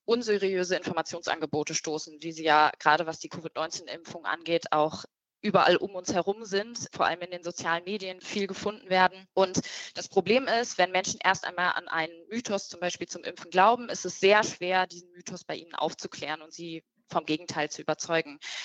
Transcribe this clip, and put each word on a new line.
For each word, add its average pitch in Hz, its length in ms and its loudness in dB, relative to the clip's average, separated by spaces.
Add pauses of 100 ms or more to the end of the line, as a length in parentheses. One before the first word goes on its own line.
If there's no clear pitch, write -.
unseriöse 196 720 2
Informationsangebote 160 1000 -4
stoßen, 156 480 -6
wie 165 80 -8
sie 160 120 -10
ja 151 360 6
gerade 156 260 4
was 160 140 -8
die 160 100 -14
covid 160 240 -10
neunzehn 160 340 -6
Impfung 165 380 -12
angeht, 165 460 -2
auch 156 320 0 (380)
überall 180 340 6
um 202 180 -2
uns 180 200 -6
herum 202 320 0
sind, 208 480 -6
vor - 120 2
allem 170 140 0
in 175 100 -8
den 175 140 -10
sozialen 170 400 -2
Medien 185 380 -8
viel 196 260 -4
gefunden 196 420 -6
werden. 185 440 2
Und 185 260 2 (340)
das - 140 -10
Problem 208 400 2
ist, 233 300 0
wenn 180 140 4
Menschen 185 300 0
erst 190 240 2
einmal 180 280 -2
an 180 160 -6
einen 160 240 -2 (160)
Mythos, 208 400 -4
zum 175 100 -16
Beispiel 175 300 -4
zum - 160 -12
Impfen, 175 260 -12
glauben, 226 380 6
ist 202 160 -6
es - 160 -6
sehr 202 240 8
schwer, 185 420 0
diesen 175 240 -18
Mythos 175 320 -14
bei 165 120 -8
ihnen 110 200 -14
aufzuklären 156 640 -4
und 156 120 -20
sie 165 320 -12 (240)
vom 160 160 -2
Gegenteil 156 440 -2
zu - 140 -10
überzeugen. 156 560 -2 (260)